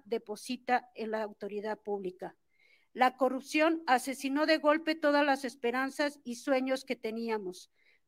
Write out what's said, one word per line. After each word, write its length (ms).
deposita 880
en 160
la 120
autoridad 560
pública. 580
La 220
corrupción 680
asesinó 600
de 120
golpe 360
todas 300
las 200
esperanzas 800
y 120
sueños 480
que 120
teníamos 760